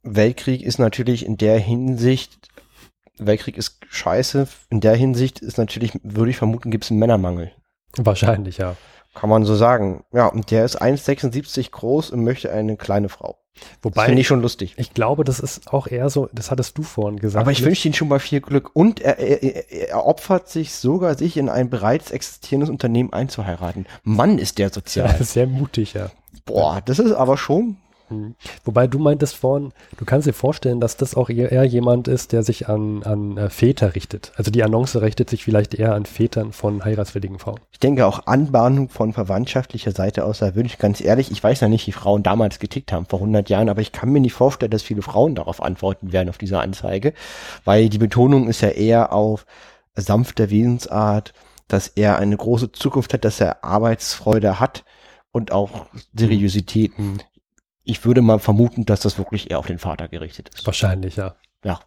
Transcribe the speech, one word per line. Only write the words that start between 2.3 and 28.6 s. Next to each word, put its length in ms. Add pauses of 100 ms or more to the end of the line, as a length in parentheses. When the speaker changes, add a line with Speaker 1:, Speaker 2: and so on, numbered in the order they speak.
Speaker 1:
Weltkrieg 400
ist 220 (100)
scheiße, 580 (220)
in 100
der 160
Hinsicht 440
ist 180
natürlich, 440
würde 300
ich 60
vermuten, 340
gibt's 200
einen 80
Männermangel. 520 (460)
Speaker 2:
Wahrscheinlich, 600
ja. 200 (380)
Speaker 1:
Kann 140
man 140
so 120
sagen. 580
Ja, 140
und 240
der 120
ist 140
eins 260
sechsundsiebzig 680
groß 400
und 120
möchte 300
eine 240
kleine 320
Frau. 340 (380)
Speaker 2:
Wobei, 140
Speaker 1:
Das 100
finde 160
ich 60
schon 140
lustig. 360
Speaker 2:
ich 160
glaube, 320
das 160
ist 320
auch 140
eher 220
so, 220
das 200
hattest 260
du 60
vorhin 360
gesagt, 220
Speaker 1:
Aber 100
ich 80
Speaker 2:
ne? 60
Speaker 1:
wünsche 240
ihm 40
schon 140
mal 120
viel 200
Glück 360
und 260
er, 160
er, 260
er, 460
er 160
opfert 420
sich 260
sogar, 420
sich 200
in 140
ein 200
bereits 420
existierendes 580
Unternehmen 420
einzuheiraten. 760 (160)
Mann, 340
ist 200
der 120
sozial. 480
Speaker 2:
Ja, 60
<laughs> 20
sehr 220
mutig, 480
ja. 160 (340)
Speaker 1:
Boah, 400
das 140
ist 120
aber 240
schon 420 (320)
Speaker 2:
Hm. 260 (280)